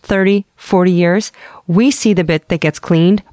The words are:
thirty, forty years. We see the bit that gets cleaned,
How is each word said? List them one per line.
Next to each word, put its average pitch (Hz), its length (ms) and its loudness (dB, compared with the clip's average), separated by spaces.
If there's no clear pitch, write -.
thirty, 196 460 0
forty 185 360 0
years. 175 400 0
We 214 240 2
see 214 240 0
the 175 100 0
bit 156 240 -4
that 170 140 -4
gets 151 160 -4
cleaned, 175 440 0